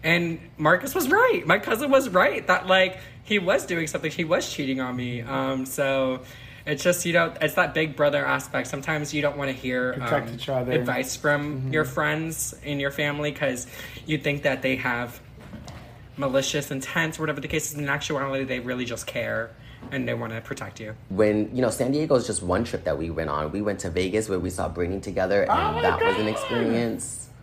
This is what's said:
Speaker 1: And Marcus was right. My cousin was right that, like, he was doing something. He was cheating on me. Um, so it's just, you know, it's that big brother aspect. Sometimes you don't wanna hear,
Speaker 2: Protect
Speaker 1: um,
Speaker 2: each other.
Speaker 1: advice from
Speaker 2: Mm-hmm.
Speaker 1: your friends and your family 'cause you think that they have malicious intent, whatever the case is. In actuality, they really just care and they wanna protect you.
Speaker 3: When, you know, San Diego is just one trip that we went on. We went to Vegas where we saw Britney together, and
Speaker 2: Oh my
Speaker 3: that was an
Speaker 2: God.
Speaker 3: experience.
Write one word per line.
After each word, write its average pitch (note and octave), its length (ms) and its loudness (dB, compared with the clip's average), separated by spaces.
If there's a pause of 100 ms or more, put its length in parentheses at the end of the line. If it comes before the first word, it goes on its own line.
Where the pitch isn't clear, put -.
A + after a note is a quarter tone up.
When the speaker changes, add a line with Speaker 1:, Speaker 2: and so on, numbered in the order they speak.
Speaker 1:
And E3+ 360 2 (200)
Marcus F3+ 360 4
was D#4+ 160 2
right. A4+ 360 6
My F3+ 120 6
cousin A#3 320 0
was C4+ 200 6
right G3+ 360 4
that, F#3 200 4
like, F#3 320 4 (260)
he G#3 140 2
was F#3+ 280 2
doing E3 200 0
something. D#3 240 -4
He F3 140 -2
was F3 280 0
cheating C3+ 280 -2
on B2+ 160 -4
me. B2 260 -4
Um, C3+ 420 -2
so C3 560 0 (460)
it's D3+ 160 -2
just, F3 240 2
you E3+ 80 0
know, E3+ 260 4
it's - 140 0
that F3 180 2
big D#3 240 0
brother D3 280 4
aspect. C3+ 420 -2
Sometimes D3 480 -4
you D3 80 0
don't C#3+ 160 2
wanna C#3 140 -2
hear, B2+ 420 -2
Speaker 2:
Protect C3+ 340 0
Speaker 1:
um, A#2 60 -8
Speaker 2:
each - 160 -8
other. B2+ 220 0
Speaker 1:
advice B2 440 0
from D3 400 0
Speaker 2:
Mm-hmm. C3 160 -4
Speaker 1:
your D3+ 140 2
friends D#3 680 -2 (100)
and C#3+ 160 -4
your C#3 100 0
family D3 420 -2
'cause C3 340 -2 (380)
you D3+ 140 -2
think C#3+ 240 -2
that C3 180 2
they C3 160 0
have B2 440 -2 (960)
malicious C3+ 540 0
intent, D#3 480 -2
whatever D3+ 220 -2
the C#3 80 -8
case D3+ 240 -2
is. D3 60 -8
In C#3+ 100 -4
actuality, C#3 560 -2
they B2+ 160 -4
really B2 240 -4
just A#2+ 220 -6
care A2+ 440 -4 (400)
and C3 160 -2
they A#2+ 80 0
wanna A2+ 260 -4
protect A2 400 -10
you. G#2+ 140 -10 (140)
Speaker 3:
When, G#2+ 460 4
you B2+ 80 2
know, A#2 80 4
San B2+ 220 0
Diego D3 240 4
is A#2 100 2
just G2+ 160 -2
one F2+ 220 2
trip - 200 -6
that D2+ 140 0
we E2 120 -2
went D#2+ 200 -2
on. D2+ 220 -2
We G2+ 100 -2
went G#2 180 -2
to F#2 100 -4
Vegas F#2 380 0
where F#2+ 100 2
we F2 120 0
saw F2+ 180 -2
Britney F2 340 -2
together, F#2+ 400 2
and - 80 2
Speaker 2:
Oh G4 220 4
my A#4+ 100 0
Speaker 3:
that - 200 4
was A#4+ 140 4
an G#2+ 100 0
Speaker 2:
God. G#2+ 60 2
Speaker 3:
experience. - 960 0 (140)